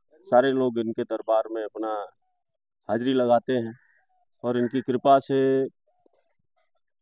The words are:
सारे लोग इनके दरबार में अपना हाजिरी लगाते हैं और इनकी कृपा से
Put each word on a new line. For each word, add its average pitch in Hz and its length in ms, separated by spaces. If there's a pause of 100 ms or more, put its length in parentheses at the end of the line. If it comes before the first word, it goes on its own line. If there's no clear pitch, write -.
(140)
सारे 131 380
लोग 127 280
इनके 117 240
दरबार 110 480
में 110 120
अपना 107 440 (800)
हाजिरी 120 240
लगाते 123 400
हैं 117 240 (640)
और 120 140
इनकी 120 240
कृपा 135 380
से 135 460 (1400)